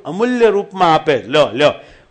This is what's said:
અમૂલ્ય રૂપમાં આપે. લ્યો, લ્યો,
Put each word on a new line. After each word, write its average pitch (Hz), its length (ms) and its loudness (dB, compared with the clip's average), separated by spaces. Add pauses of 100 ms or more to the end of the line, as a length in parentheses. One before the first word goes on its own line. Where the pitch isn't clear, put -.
અમૂલ્ય 233 440 0
રૂપમાં 190 460 0
આપે. 151 220 0
લ્યો, 123 360 0
લ્યો, 135 180 2 (400)